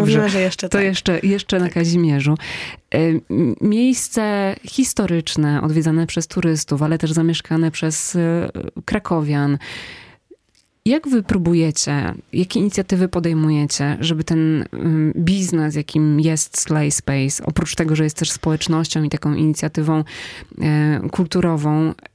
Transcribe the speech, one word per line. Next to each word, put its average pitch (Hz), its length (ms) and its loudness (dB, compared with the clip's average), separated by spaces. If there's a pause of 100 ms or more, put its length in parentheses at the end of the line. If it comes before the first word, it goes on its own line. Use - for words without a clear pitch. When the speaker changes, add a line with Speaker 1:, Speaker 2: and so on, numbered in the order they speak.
(180)
Speaker 1:
mówimy, 214 120 2
że 190 120 2
jeszcze 185 280 -2
Speaker 2:
To - 80 0
Speaker 1:
tak. 196 80 2
Speaker 2:
jeszcze, 185 380 0
jeszcze 196 360 0
na 180 60 2
Speaker 1:
Tak. 170 80 -2
Speaker 2:
Kazimierzu. 165 580 2 (600)
E, - 40 2
m-, 160 640 0
miejsce 214 960 0 (120)
historyczne, 170 920 0
odwiedzane 160 460 2
przez 165 200 -4
turystów, 156 540 0
ale 156 160 2
też 156 140 0
zamieszkane 160 600 0
przez, - 440 -4
e, 170 340 0 (360)
krakowian. 147 720 0 (1300)
Jak 294 220 2
wy 240 160 2
próbujecie, 160 880 0 (200)
jakie 185 260 0
inicjatywy 190 480 0
podejmujecie, 156 920 0
żeby 160 240 -2
ten, 160 500 2
ym, 156 440 0
biznes, 170 580 0
jakim 151 440 2
jest 156 420 0
Slay 151 300 0
Space, 139 540 -2
oprócz 160 300 -2
tego, 156 200 0
że 156 80 2
jest 151 140 -2
też 160 140 -2
społecznością 160 720 -2
i 147 60 0
taką 147 240 -2
inicjatywą, 156 720 0 (580)
e, 151 500 2
kulturową, 160 840 0 (220)